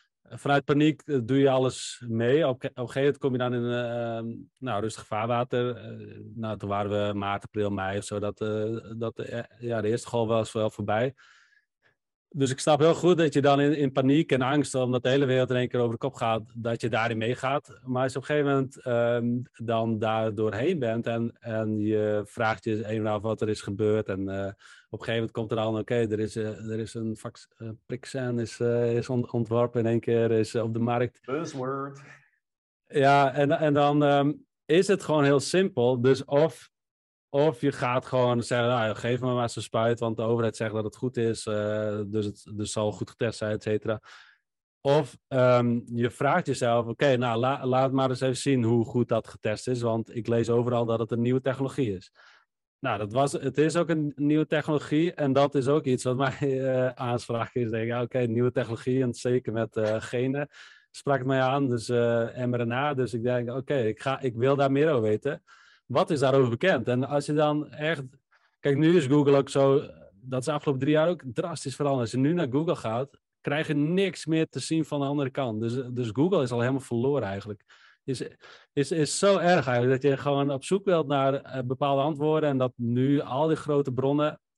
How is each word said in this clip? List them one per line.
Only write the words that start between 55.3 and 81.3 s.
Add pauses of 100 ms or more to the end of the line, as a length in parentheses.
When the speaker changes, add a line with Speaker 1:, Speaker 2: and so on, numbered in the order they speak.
Speaker 1:
dat
is
ook
iets
wat
mij,
eh,
aanspraak
is.
Denk
ik,
ja,
oké,
nieuwe
technologie
en
zeker
met,
eh,
genen (420)
sprak
het
mij
aan,
dus,
eh,
M
R
N
A.
Dus
ik
denk,
"Oké,
ik
ga,
ik
wil
daar
meer
over
weten. (420)
Wat
is
daarover
bekend?"
En
als
je
dan
echt, (580)
kijk,
nu
is
Google
ook
zo, (320)
dat
is
de
afgelopen
drie
jaar
ook
drastisch
veranderd.
Als
je
nu
naar
Google
gaat, (220)
krijg
je
niks
meer
te
zien
van
de
andere
kant.
Dus, (160)
dus
Google
is
al
helemaal
verloren
eigenlijk. (400)
Is, (500)
is,
is
zo
erg
eigenlijk,
dat
je
gewoon
op
zoek
wilt
naar,